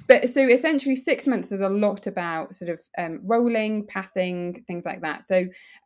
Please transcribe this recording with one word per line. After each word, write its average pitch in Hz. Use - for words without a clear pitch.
but 247
so 269
essentially 269
six 262
months 240
is 196
a 196
lot 202
about 170
sort 175
of, 160
um, 165
rolling, 214
passing, 180
things 175
like 170
that. 156
So, 185